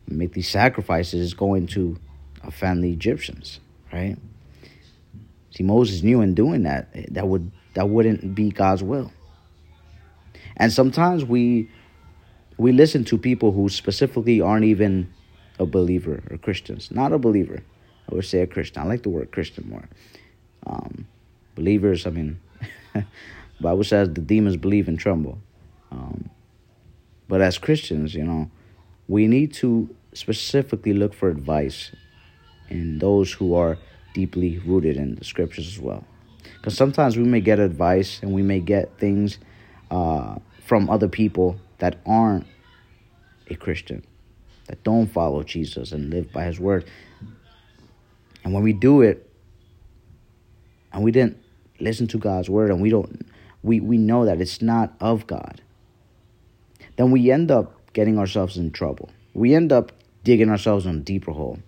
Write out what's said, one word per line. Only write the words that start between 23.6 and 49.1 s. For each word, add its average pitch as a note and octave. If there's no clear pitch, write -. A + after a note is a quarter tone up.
Bible F2+
says G2+
the E2+
demons G2+
believe F#2+
and E2
tremble. D#2
Um, -
but F#2+
as F#2
Christians, D#2
you D#2
know, D#2+
we G#2+
need C#3
to A#2
specifically A2
look G2+
for F#2+
advice D2
in E2
those G2
who F2
are E2+
deeply F2+
rooted E2
in C2+
the -
scriptures E2
as G2+
well. G1+
'Cause A2
sometimes C3+
we A#2
may A#2+
get G#2
advice F#2
and G2
we G2
may G2
get G2
things, G2+
uh, D#2+
from G2+
other G#2+
people F#2
that F2
aren't A2
a E2
Christian, E2
that -
don't A2
follow D#2
Jesus D2
and D2
live E2+
by D#2
his E2+
word. F#2
And F2+
when G#2
we G#2+
do B2+
it, -